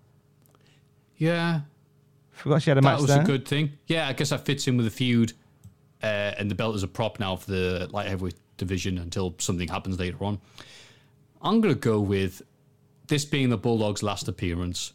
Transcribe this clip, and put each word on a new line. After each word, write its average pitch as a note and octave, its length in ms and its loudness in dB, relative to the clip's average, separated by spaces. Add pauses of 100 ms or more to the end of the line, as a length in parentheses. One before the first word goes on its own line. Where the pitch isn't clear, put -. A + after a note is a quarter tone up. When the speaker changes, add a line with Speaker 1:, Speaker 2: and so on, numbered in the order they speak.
(1160)
Speaker 1:
Yeah. E3 440 0 (680)
Speaker 2:
Forgot D3 320 0
she D#3+ 60 2
had C#3 80 6
a C#3 40 6
Speaker 1:
That C3+ 100 8
Speaker 2:
match C3 80 2
Speaker 1:
was C#3+ 120 2
Speaker 2:
there. C#3+ 100 6
Speaker 1:
a E3 40 4
good C#3 220 0
thing. C#3+ 240 0 (160)
Yeah, D#3+ 220 0
I C3 40 -2
guess C#3+ 180 -2
that C#3+ 140 -4
fits C#3+ 220 -2
in B2+ 80 2
with A#2+ 100 2
the A2 60 0
feud. A#2+ 400 2 (680)
Uh, G2+ 360 0
and G2+ 140 -2
the G#2 40 -2
belt A2 200 -2
is F#2+ 80 -2
a G2 60 -2
prop - 320 -4
now F#2+ 160 -2
for - 120 -12
the F#2 420 -2
Light G2+ 180 -4
Heavyweight F#2 260 -4 (220)
division F#2 400 -2
until F2 420 -4
something F2+ 300 -2
happens F#2+ 280 -6
later F2+ 280 -4
on. G#2 160 -4 (1000)
I'm G#3+ 200 2
gonna F3+ 140 4
go A2 260 2
with F#2+ 400 0 (680)
this D3 160 0
being C3+ 260 0
the A#2 80 2
Bulldog's G#2+ 460 0
last G2+ 240 -2
appearance, F2 680 -4